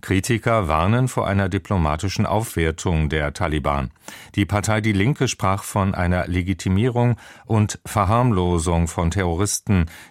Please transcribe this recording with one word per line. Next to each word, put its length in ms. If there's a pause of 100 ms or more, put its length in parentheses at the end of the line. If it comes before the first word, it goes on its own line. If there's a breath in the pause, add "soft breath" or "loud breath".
Kritiker 680
warnen 420
vor 180
einer 240
diplomatischen 760
Aufwertung 840
der 240
Taliban. 560 (440 loud breath)
Die 120
Partei 340
Die 120
Linke 360
sprach 340
von 320
einer 320
Legitimierung 920 (280 loud breath)
und 400
Verharmlosung 1040
von 220
Terroristen, 760 (240 loud breath)